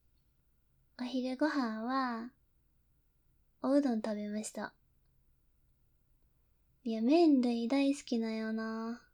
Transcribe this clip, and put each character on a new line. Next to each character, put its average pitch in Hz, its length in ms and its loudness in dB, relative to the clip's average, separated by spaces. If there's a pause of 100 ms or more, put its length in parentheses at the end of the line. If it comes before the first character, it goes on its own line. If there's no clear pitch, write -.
(1000)
お 247 40 -6
昼 254 340 -4
ご 302 100 2
飯 226 360 -2
は、 247 500 -4 (1300)
お 262 120 0
う 285 100 6
ど 269 80 0
ん 220 100 0
食 214 140 -4
べ 208 140 -6
ま 214 160 -4
し - 80 -12
た。 208 200 -10 (2000)
い 233 80 -4
や、 220 100 -2
麺 294 380 6
類 233 260 0
大 277 260 2
好 285 120 -10
き 233 160 -2
な 226 80 -2
ん 220 80 -4
よ 220 160 -4
な。 226 500 -6 (120)